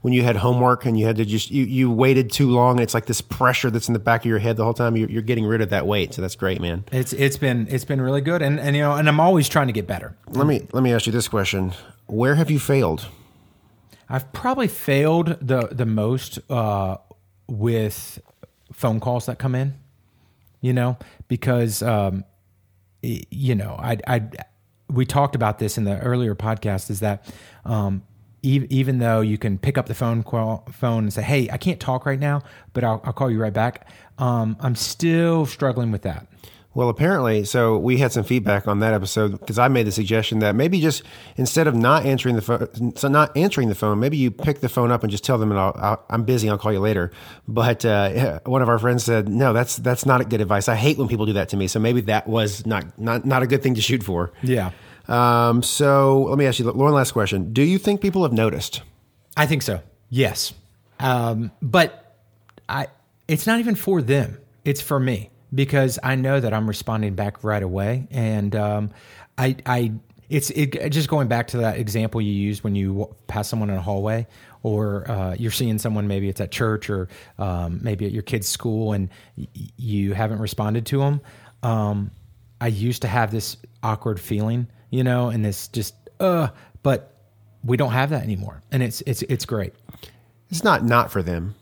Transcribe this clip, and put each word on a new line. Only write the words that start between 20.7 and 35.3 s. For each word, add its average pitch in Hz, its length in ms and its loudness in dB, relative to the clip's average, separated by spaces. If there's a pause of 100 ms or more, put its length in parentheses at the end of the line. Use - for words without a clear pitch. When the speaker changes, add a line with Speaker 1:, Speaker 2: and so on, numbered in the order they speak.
Speaker 2:
know, 123 240 0 (320)
because, 120 540 0
um, 101 420 0 (800)
y-, 120 160 -6 (100)
you 127 240 0
know, 101 240 -4
I, 120 280 -2
I, 120 160 2 (680)
we 131 140 2
talked 143 300 0
about 110 240 0
this 107 180 -2
in 110 80 -2
the 98 140 0
earlier 123 360 0
podcast, 104 540 -4
is 98 120 -6
that, 101 300 -4 (360)
um, 101 360 -2 (400)
e-, 135 280 2
even 131 300 2
though 113 200 4
you 107 160 0
can 101 220 -2
pick - 180 0
up 127 80 0
the - 100 -6
phone 117 280 0
call, 110 500 -4
phone 117 300 0
and 107 100 0
say, - 80 -4
"Hey, 127 300 0
I - 80 -6
can't 180 200 -2
talk - 280 -2
right 135 120 -2
now, 143 220 0 (320)
but 120 120 -2
I'll, 113 200 0
I'll 127 80 -4
call 131 180 0
you 110 80 0
right 110 140 0
back." 110 340 -2 (300)
Um, 117 440 0
I'm 131 140 0
still 165 720 2